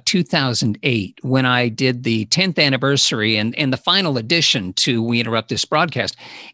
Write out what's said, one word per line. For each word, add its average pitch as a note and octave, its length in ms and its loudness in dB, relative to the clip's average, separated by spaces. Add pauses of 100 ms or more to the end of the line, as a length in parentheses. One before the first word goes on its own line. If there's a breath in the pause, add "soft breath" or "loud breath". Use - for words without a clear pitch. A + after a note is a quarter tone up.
two F3+ 180 2
thousand B2+ 600 0
eight A#2 380 -2
when C3 220 2
I B2 240 2
did B2 360 -2
the A2+ 220 0
tenth F#3 300 0
anniversary C3+ 800 2
and, G#2+ 220 0
and C#3 140 0
the C3 40 -2
final F3 400 0
edition A2+ 580 0
to A#2 280 0
We A#2+ 160 0
Interrupt A2+ 300 -2
This - 160 -4
Broadcast. D3+ 500 0 (400 loud breath)